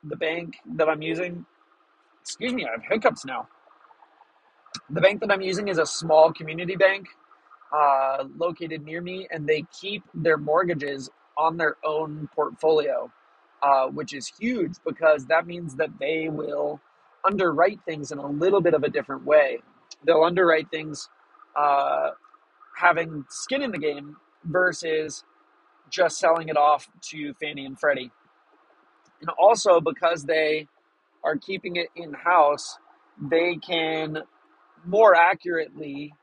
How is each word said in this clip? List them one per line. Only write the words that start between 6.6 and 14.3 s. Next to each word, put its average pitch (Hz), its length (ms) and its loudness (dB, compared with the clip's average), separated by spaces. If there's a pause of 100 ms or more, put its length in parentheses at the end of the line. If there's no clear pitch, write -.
bank, 190 320 2 (640)
uh, 139 520 2 (120)
located 160 480 -6
near 160 160 -10
me, 185 300 -10
and 156 180 -8
they 156 160 0 (160)
keep 196 240 -10 (100)
their 160 220 2
mortgages 147 760 -2 (260)
on 160 200 0
their 156 280 -2
own 156 500 -6
portfolio, 143 760 0 (520)
uh, 139 240 4
which 143 280 -10
is 135 240 -12